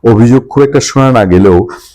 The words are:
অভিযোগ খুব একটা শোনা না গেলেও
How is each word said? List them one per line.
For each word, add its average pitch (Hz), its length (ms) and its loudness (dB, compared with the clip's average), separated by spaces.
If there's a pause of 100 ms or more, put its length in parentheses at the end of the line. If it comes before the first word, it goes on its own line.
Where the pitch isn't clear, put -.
অভিযোগ 117 440 2
খুব 139 160 -2
একটা 143 160 -2
শোনা 135 320 -2
না 113 140 0
গেলেও 90 420 0 (280)